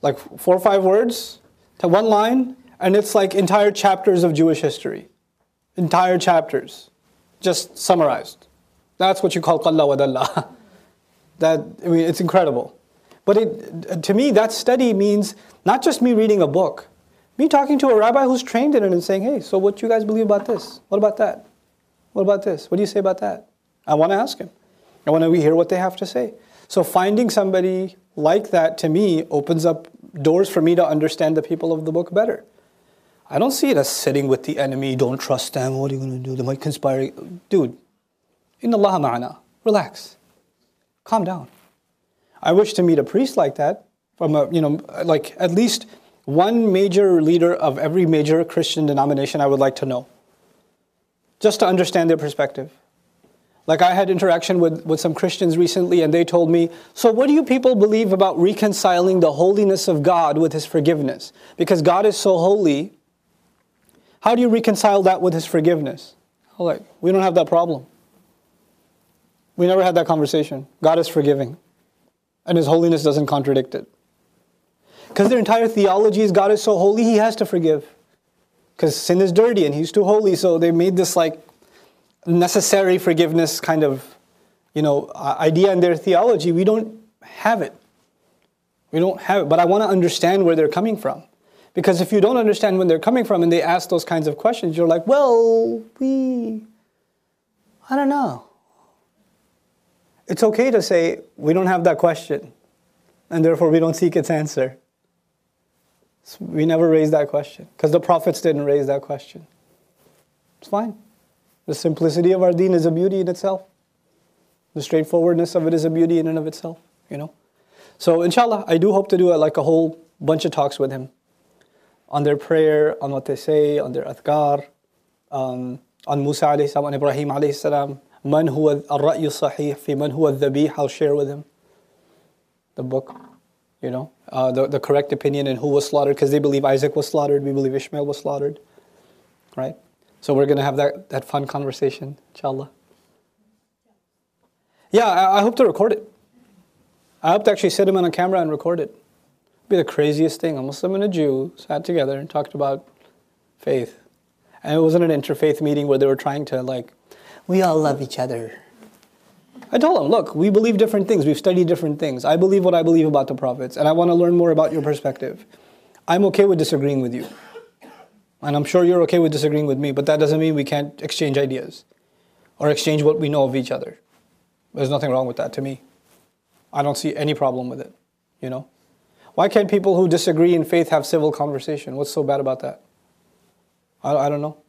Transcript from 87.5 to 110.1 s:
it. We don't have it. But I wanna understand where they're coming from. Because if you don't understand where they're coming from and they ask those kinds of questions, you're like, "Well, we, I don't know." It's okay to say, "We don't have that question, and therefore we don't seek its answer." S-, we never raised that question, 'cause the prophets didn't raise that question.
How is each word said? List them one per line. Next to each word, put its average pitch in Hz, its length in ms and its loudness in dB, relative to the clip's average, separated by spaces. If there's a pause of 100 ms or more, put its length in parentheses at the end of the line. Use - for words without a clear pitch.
it. 147 140 -10 (1160)
We 160 100 -2
don't 185 200 -2
have 190 220 0
it. 147 60 -4
But 160 100 2
I 175 80 4
wanna 202 200 2
understand 180 600 2
where 165 100 4
they're 156 120 2
coming 214 280 -2
from. 139 280 -8 (500)
Because 175 260 2
if 180 120 -2
you 208 80 4
don't 220 160 4
understand 208 420 2
where 185 80 2
they're 165 120 4
coming 233 260 0
from 185 180 0
and 170 100 2
they 170 80 2
ask 170 280 -2
those 170 160 -2
kinds 160 220 -4
of 147 120 -4
questions, 220 380 -2
you're 170 120 2
like, 165 180 0
"Well, 233 760 2 (160)
we, 254 680 -4 (1300)
I 262 60 -2
don't 285 120 0
know." 247 360 -4 (1800)
It's 185 160 0
okay 226 260 2
to 226 100 4
say, 170 400 0 (160)
"We 151 160 0
don't 185 140 2
have 180 180 0
that 170 140 2
question, - 540 -2 (760)
and 165 160 0
therefore 165 240 2
we 160 120 4
don't 165 140 0
seek 165 220 0
its 143 140 -2
answer." 147 480 -4 (1500)
S-, - 160 -20
we 160 260 -4
never 165 220 2
raised 156 240 4
that 147 160 0
question, - 380 -8 (100)
'cause 156 140 0
the 165 80 2
prophets 170 420 0
didn't 147 240 0
raise 143 220 2
that 139 160 -2
question. 147 460 -14 (1120)